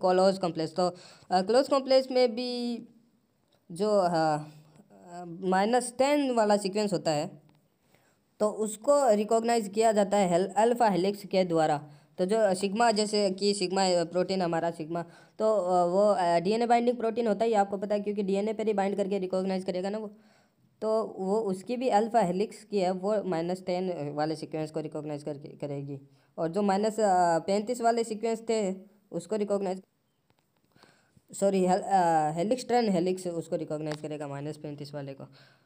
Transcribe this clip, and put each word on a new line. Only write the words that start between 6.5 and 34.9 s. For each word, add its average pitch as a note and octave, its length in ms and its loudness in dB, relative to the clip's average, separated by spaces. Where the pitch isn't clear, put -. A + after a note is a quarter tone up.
सीक्वेंस G3+ 360 -2
होता D#3+ 180 -2
है, D3 180 -2
तो G#3+ 100 2
उसको A3 640 2
रिकॉग्नाइज A3+ 520 0
किया A3 240 2
जाता G3+ 260 2
है F#3+ 120 4
हेल-, F#3 280 2
अल्फा A#3 320 4
हेलिक्स F#3+ 360 0
के F#3+ 200 0
द्वारा। D#3 360 2
तो F#3 80 0
जो G#3 280 2
सिग्मा, G3+ 380 0
जैसे G#3 400 0
कि G3+ 220 0
सिग्मा F#3 500 0
प्रोटीन F3+ 380 -2
हमारा E3+ 300 0
सिग्मा, E3+ 300 -6
तो, A3 60 0
uh, F3+ 460 2
वो, G3+ 220 4
uh, F3 300 2
डीएनए A3+ 220 2
बाइंडिंग A#3+ 320 2
प्रोटीन A3+ 300 -2
होता G3+ 180 0
ही A#3 80 0
आपको G3+ 240 2
पता G3+ 180 -4
है, G#3 60 -2
क्योंकि G#3 220 -4
डीएनए G3 300 -2
पर G#3+ 140 -4
ही A3 60 0
बाइंड G3 220 0
करके G3 240 -2
रिकॉग्नाइज F#3 440 -2
करेगा F#3 260 -4
ना G#3+ 80 -6
वो। G#3+ 140 -10
तो A3 380 -2
वो F#3+ 200 0
उसकी G3 380 -4
भी B3+ 120 0
अल्फा A3 300 4
हेलिक्स F#3 440 0
की G3+ 160 -2
है, F3+ 120 2
वो G3 320 -2
माइनस F3+ 420 -2
टेन F3 500 -4
वाले D3+ 200 -2
सीक्वेंस D#3 360 -8
को E3 80 -6
रिकॉग्नाइज D3+ 440 -8
करके, D3 240 -10
करेगी। C#3+ 520 -10
और E3 100 -2
जो F3 140 -2
माइनस, G#3 320 0
uh, F3+ 540 4
पैंतीस A3 340 -2
वाले A3+ 220 2
सीक्वेंस A3+ 460 -4
थे G#3 260 0
उसको E3+ 240 -6
रिकॉग्नाइज, G3 460 -2
सॉरी, G3 340 2
हेल-, F#3+ 180 2
uh, E3 540 2
हेलिक्स A3+ 300 -2
ट्रेन A#3 220 2
हेलिक्स F#3 380 0
उसको E3 280 -6
रिकॉग्नाइज D3+ 460 -6
करेगा D3+ 260 -8
माइनस C#3+ 300 -8
पैंतीस C#3+ 360 -12